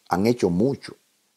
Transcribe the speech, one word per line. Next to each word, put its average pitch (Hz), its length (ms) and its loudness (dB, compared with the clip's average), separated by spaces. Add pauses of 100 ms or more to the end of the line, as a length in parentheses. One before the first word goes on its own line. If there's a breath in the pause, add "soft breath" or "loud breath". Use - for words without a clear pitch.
han 95 200 0
hecho 120 220 2
mucho. 110 460 -2 (420)